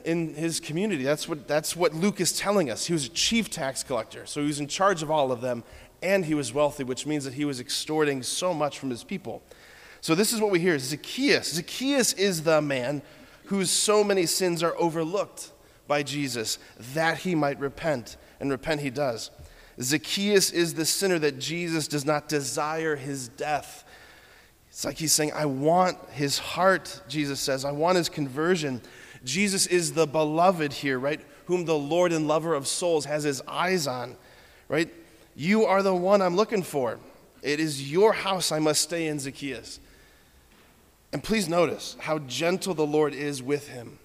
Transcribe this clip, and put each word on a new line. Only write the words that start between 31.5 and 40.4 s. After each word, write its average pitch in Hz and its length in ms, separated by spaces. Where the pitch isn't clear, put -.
the 156 120
Lord 165 340
and 156 160
lover 156 280
of 139 120
souls 165 380
has 147 180
his 139 240
eyes 170 380
on, 123 320
right? 156 240
"You 208 300
are 196 180
the 190 120
one 185 280
I'm 175 120
looking 208 280
for. 120 360
It 147 160
is 139 320
your 196 220
house 190 380
I 156 60
must 156 240
stay 165 240
in," 151 140
Zacchaeus. 131 600